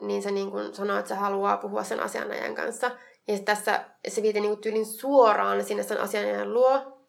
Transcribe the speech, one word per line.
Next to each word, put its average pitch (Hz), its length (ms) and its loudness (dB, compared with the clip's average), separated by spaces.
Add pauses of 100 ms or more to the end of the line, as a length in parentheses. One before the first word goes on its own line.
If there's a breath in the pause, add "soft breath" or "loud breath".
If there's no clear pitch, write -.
niin 202 220 -2
se 202 80 -4
niin 196 200 -2
kun 202 240 -6
sanoi, 196 240 -2
että 208 100 -6
se - 60 -4
haluaa 202 420 0
puhua 208 280 -4
sen 220 160 -4
asianajajan - 540 -4
kanssa. 233 360 -2 (380 loud breath)
Ja 208 80 0
sit 202 80 -8
tässä 208 400 0 (240)
se - 140 -2
vietiin 208 200 2
niin 208 120 0
kun 208 80 -8
tyylin 220 240 -2
suoraan 208 760 4
sinne 208 180 -4
sen 208 180 -2
asianajajan 208 540 -2
luo. 262 380 4 (160)